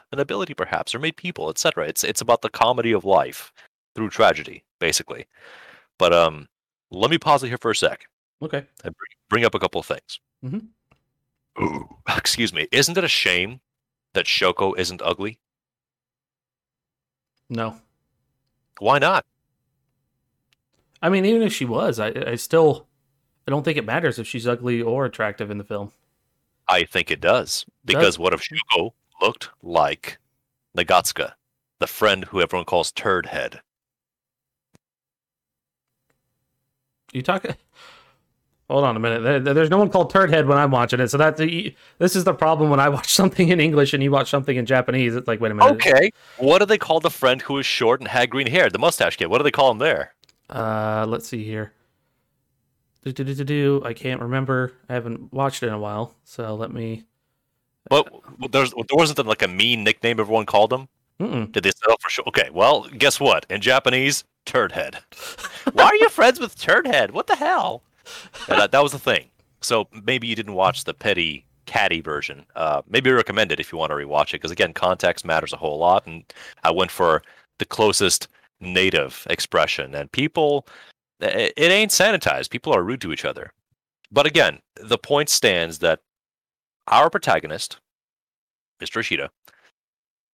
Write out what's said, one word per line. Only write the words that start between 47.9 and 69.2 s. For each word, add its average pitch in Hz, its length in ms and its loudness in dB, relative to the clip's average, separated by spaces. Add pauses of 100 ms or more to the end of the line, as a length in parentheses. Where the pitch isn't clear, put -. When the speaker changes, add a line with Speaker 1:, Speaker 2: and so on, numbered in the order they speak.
Speaker 1:
and 113 60 -10
had 123 220 2
green 131 180 -2
hair? 139 220 4
The 95 100 -2
mustache 120 380 2
kid. 85 100 -2
What 101 100 2
do 143 60 2
they 139 80 2
call 135 200 4
him 107 60 -4
there? 117 360 -2 (360)
Speaker 2:
Uh, 110 580 -4
let's 113 200 -8
see 110 160 -10
here. 107 280 -10 (1300)
Do, 135 80 -6
do, 135 120 -8
do, 139 120 -6
do, 139 80 -6
do. 139 420 2
I 120 80 -6
can't 127 280 -6
remember. 127 520 -2 (160)
I 127 40 -6
haven't 117 380 -8
watched 135 320 -4
it 120 40 -2
in 107 60 -4
a 107 60 -6
while. 104 440 -8
So 110 320 -10
let 110 180 -8
me 113 320 -8 (840)
Speaker 1:
But 147 200 4 (420)
there's, 127 200 2
there 117 120 -8 (100)
wasn't, 147 340 2
like, 110 160 0
a 98 40 2
mean 107 360 -2
nickname 113 360 0
everyone 107 280 0
called 107 260 4
him? 131 140 -6 (320)
Speaker 2:
Mm-mm. 123 320 -4
Speaker 1:
Did 98 120 -2
they 95 80 2
settle 110 300 2
for - 80 -8
sure? - 180 -6
Okay, 82 240 0
well, 110 360 2 (100)
guess 139 220 2
what? 107 300 2
In 101 120 -6
Japanese, 131 640 2 (220)
Turd 107 280 0
Head. 73 240 -8 (380)
Speaker 2:
<laughs> - 380 -10
Speaker 1:
Why - 120 8
are 427 100 6
you 440 140 4
friends 254 300 4
with 247 200 -10
Turd 302 280 2
Head? 120 240 2
What - 160 -6
the 403 80 0
hell? 254 480 -2 (640)
Yeah, - 80 0
that, 101 140 2
that 139 120 6
was 143 80 0
the 143 80 -10
thing. 110 300 -2 (320)